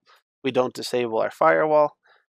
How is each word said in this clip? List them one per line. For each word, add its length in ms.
We 60
don't 240
disable 460
our 100
firewall, 680